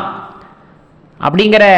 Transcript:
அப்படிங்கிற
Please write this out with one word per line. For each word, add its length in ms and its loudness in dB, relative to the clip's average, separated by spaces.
அப்படிங்கிற 460 0